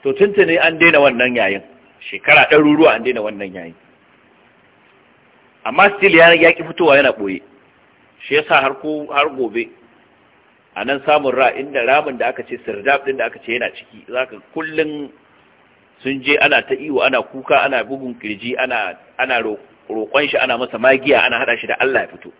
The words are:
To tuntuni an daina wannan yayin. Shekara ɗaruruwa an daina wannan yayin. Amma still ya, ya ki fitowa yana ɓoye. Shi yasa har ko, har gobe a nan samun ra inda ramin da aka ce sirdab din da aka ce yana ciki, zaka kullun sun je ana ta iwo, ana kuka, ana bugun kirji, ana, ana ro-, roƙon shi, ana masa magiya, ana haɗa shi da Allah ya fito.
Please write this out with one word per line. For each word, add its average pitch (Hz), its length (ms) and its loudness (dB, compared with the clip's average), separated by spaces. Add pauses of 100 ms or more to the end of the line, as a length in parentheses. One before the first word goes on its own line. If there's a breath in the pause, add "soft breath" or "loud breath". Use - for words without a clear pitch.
To 135 100 -2
tuntuni 185 480 2
an 165 160 0
daina 160 220 4
wannan 127 360 2
yayin. 98 280 -2 (480)
Shekara 139 400 2
ɗaruruwa 151 440 6
an 113 80 -6
daina 120 180 -2
wannan 101 320 -10
yayin. 85 220 -16 (1900)
Amma 170 320 2
still 196 160 2
ya, 165 220 8
ya 165 180 4
ki 175 100 -6
fitowa 160 340 2
yana 139 140 4
ɓoye. 101 300 -6 (880)
Shi 139 80 -4
yasa 151 260 2
har 135 200 -2
ko, 151 300 -8
har 143 180 0
gobe 117 400 -6 (1040)
a 95 100 -8
nan 135 200 -4
samun 147 300 2
ra 123 180 4
inda 135 320 -6
ramin 139 320 2
da 117 100 -2
aka 127 160 -6
ce 123 220 -12
sirdab 117 400 -2
din 135 120 -4
da 113 80 -2
aka 117 200 -8
ce 113 80 -6
yana 117 220 -4
ciki, - 340 -20
zaka 123 280 -6 (160)
kullun 156 560 -6 (920)
sun 135 220 -6
je 143 160 2
ana 139 240 2
ta - 100 -4
iwo, 143 280 -4
ana 127 200 0
kuka, 135 420 -2
ana 131 200 -2
bugun 127 360 -12
kirji, 107 380 -10
ana, 117 400 -6 (200)
ana 127 240 -2
ro-, 110 180 -6 (300)
roƙon 113 400 -2
shi, - 80 -2
ana 127 200 -2
masa 120 220 -8
magiya, 131 460 4
ana 123 140 0
haɗa 127 200 -2
shi 151 80 -12
da - 120 -4
Allah 127 220 0
ya 92 60 -8
fito. - 320 -20